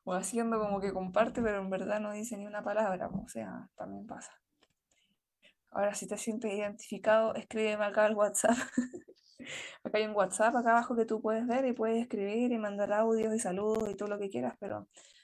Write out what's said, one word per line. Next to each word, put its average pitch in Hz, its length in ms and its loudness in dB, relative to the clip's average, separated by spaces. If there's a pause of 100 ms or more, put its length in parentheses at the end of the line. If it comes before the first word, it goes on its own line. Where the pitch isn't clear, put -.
o 185 80 -4
haciendo 226 460 0
como 202 220 0
que 196 120 -2
comparte, 196 480 2
pero 208 200 2
en 190 100 -4
verdad 202 300 -2
no 208 100 -4
dice 214 260 -8
ni 202 100 -10
una 208 180 -8
palabra, 202 440 0
o 196 200 -6
sea, 196 480 -10
también - 320 -10
pasa. - 240 -14 (1400)
Ahora, 202 240 0
si 196 140 -8
te 208 100 -4
sientes 214 340 -4
identificado, 214 840 2
escríbeme 214 480 -2
acá 208 220 4
al 214 100 2
WhatsApp. 208 400 4
<laughs> - 580 -4 (680)
Acá - 140 0
hay 214 80 2
un 214 100 -4
WhatsApp 214 400 4
acá 240 140 4
abajo 240 260 4
que 226 80 4
tú 220 160 -2
puedes 226 260 0
ver 254 200 2
y 240 80 0
puedes 226 260 2
escribir 226 500 0
y 233 80 0
mandar 202 360 -2
audios 220 400 4
y 226 40 2
saludos 214 520 0
y 196 40 -6
todo 202 140 -6
lo 208 100 -4
que 202 120 -4
quieras, 233 280 -4
pero 202 300 -8 (340)